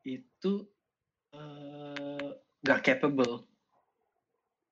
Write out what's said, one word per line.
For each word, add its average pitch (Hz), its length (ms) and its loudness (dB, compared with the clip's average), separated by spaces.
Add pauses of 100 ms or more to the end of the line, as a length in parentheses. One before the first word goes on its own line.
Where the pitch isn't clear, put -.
itu, 190 640 -4 (680)
eh, 285 960 -10 (320)
nggak - 220 4
capable. 131 600 4 (1300)